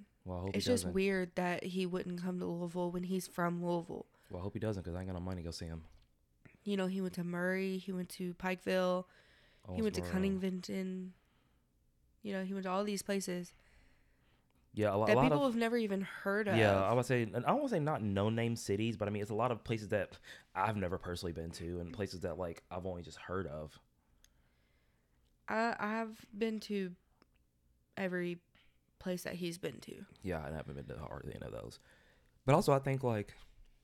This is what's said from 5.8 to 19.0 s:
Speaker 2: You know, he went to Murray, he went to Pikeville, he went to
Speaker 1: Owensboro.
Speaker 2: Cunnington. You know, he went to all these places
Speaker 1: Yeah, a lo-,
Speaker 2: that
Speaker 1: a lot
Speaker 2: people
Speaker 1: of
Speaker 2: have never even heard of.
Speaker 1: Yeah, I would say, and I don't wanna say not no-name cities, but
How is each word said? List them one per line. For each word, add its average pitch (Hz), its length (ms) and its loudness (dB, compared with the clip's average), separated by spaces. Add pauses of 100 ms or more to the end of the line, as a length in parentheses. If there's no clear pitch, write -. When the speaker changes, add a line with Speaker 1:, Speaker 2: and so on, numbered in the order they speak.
Speaker 2:
You 202 140 -2
know, 190 100 2
he 190 140 -2
went 180 140 -4
to 180 80 -4
Murray, 185 560 0
he 190 120 -6
went 180 180 -4
to 180 260 -6
Pikeville, 185 720 2 (680)
he - 80 0
went 208 140 2
to 180 60 0
Speaker 1:
Owensboro. 175 100 -2
Speaker 2:
Cunnington. 185 1040 -2 (1080)
You 202 120 -4
know, 190 100 -2
he 190 100 -4
went 190 120 -4
to 190 40 0
all 190 140 2
these 208 180 0
places 185 520 -2 (1200)
Speaker 1:
Yeah, 104 200 4
a 101 40 4
lo-, 107 100 4
Speaker 2:
that 107 60 8
Speaker 1:
a - 20 8
lot 127 80 8
Speaker 2:
people 285 220 6
Speaker 1:
of 247 80 2
Speaker 2:
have 233 60 0
never 233 180 2
even 196 240 2
heard 202 460 -2
of. 202 80 4
Speaker 1:
Yeah, 98 280 8
I 101 100 4
would 123 120 4
say, 123 180 4
and 110 140 -2
I - 20 2 (100)
don't 214 80 4
wanna 285 120 0
say 214 100 2
not 147 240 0
no-name 110 520 4
cities, 110 420 0
but 104 100 0